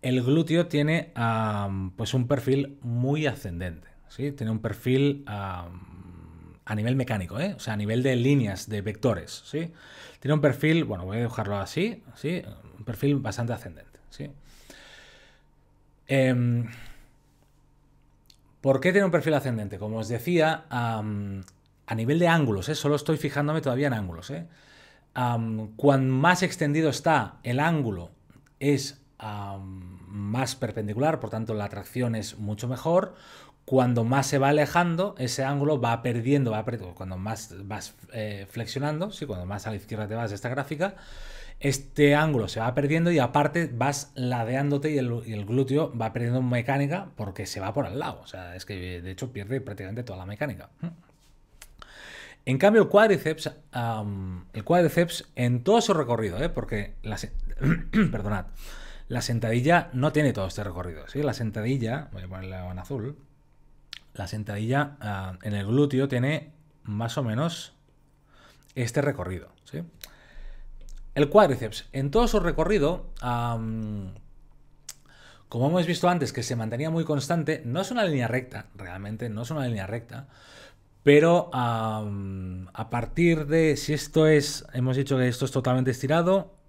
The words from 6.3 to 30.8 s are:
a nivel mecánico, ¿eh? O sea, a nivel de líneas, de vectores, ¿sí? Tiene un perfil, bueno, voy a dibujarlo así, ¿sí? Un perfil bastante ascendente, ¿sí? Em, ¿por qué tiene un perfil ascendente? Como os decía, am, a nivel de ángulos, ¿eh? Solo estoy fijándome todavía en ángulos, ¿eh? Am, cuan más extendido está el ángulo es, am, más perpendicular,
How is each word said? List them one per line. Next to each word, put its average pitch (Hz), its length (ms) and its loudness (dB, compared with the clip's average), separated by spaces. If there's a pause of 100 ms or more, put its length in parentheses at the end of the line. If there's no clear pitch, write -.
a 107 100 -4
nivel 113 200 0
mecánico, 113 440 -2
¿eh? 190 160 -2
O 117 40 -16
sea, 113 140 -6
a 104 40 -2
nivel 107 260 0
de 131 120 4
líneas, 120 540 2
de 104 120 -4
vectores, - 640 -2
¿sí? 165 280 -6 (460)
Tiene 143 160 2
un 151 60 2
perfil, 151 440 4
bueno, 92 200 -6
voy 98 120 -4
a - 40 -2
dibujarlo 107 360 -2
así, 180 460 -4 (120)
¿sí? 165 260 -4 (360)
Un 107 80 -14
perfil 139 320 0
bastante 120 360 -2
ascendente, - 460 -14 (100)
¿sí? - 200 -12 (1800)
Em, 123 600 4 (1900)
¿por 135 180 4
qué 180 120 4
tiene 196 140 6
un 180 60 2
perfil 160 220 2
ascendente? 110 460 -2
Como 107 180 -4
os 110 100 -4
decía, 156 640 2
am, 107 720 -4 (440)
a 117 80 -4
nivel 120 240 2
de 175 80 6
ángulos, 131 420 4
¿eh? 151 60 0
Solo 147 200 2
estoy 147 220 0
fijándome 147 440 -2
todavía 139 260 0
en 131 60 0
ángulos, 90 360 -6
¿eh? 165 180 -10 (680)
Am, 113 640 -2
cuan 135 340 4
más 160 340 4
extendido 156 460 2
está 139 540 2
el 123 160 0
ángulo 131 520 0 (480)
es, - 420 0 (160)
am, 98 920 -10
más 104 480 -2
perpendicular, 113 640 0